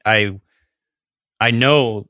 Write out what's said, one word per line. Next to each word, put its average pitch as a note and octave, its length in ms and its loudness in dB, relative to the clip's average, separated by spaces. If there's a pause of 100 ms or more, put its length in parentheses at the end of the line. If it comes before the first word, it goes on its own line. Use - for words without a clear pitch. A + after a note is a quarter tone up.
I, G#2 360 0 (1000)
I A#2 100 2
know A#2+ 600 0